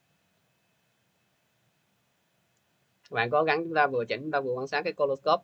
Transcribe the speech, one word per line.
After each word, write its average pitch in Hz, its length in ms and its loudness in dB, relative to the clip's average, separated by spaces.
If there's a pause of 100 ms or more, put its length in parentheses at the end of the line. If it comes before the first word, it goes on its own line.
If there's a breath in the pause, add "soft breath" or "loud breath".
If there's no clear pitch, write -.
(3000)
Bạn 120 180 0
cố 147 140 4
gắng 160 200 2
chúng 165 100 -6
ta 151 140 4
vừa 123 180 -2
chỉnh, 117 160 -4
chúng 156 100 -8
ta 147 80 0
vừa 131 140 -2
quan 127 140 -6
sát 143 140 -2
cái 160 120 -4
color 139 260 0
scope 170 240 2